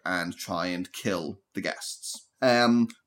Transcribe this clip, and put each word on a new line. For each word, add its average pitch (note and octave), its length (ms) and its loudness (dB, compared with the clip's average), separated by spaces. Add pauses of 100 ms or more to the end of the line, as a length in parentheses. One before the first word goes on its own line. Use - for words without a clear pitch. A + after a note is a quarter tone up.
and F2 320 -2
try F2+ 300 -4
and F2+ 260 -6
kill E2+ 460 -4 (160)
the G2 60 -6
guests. - 640 -8 (140)
Um, A#2+ 460 6 (200)